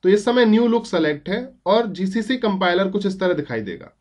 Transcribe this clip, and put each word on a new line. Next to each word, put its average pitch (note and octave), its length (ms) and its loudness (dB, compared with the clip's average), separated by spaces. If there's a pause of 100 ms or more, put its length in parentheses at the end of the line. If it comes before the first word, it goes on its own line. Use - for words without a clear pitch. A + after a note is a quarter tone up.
तो F#3 60 2
इस G#3 160 4
समय B3 200 4
न्यू A3+ 220 4
लुक A3+ 180 0
सेलेक्ट D#3 440 -2
है B3 240 -6 (120)
और G#3+ 220 2
जीसीसी G3 500 -4
कंपाइलर F#3+ 520 0
कुछ G3+ 160 -4
इस F#3+ 140 -4
तरह F#3 140 0
दिखाई C#3 280 -6
देगा। F2 400 -12